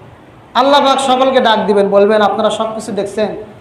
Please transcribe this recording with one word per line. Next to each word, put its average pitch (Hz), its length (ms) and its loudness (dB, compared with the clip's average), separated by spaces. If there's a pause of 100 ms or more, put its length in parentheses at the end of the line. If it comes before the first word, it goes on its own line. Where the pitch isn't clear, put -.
(540)
আল্লাহ 277 300 2
পাক 269 160 2
সকলকে 262 400 2
ডাক 220 180 2
দিবেন, 196 300 0
বলবেন, 202 340 2
"আপনারা 208 280 0
সব 220 240 -6
কিছু 220 180 -10
দেখছেন?" 196 440 -6 (240)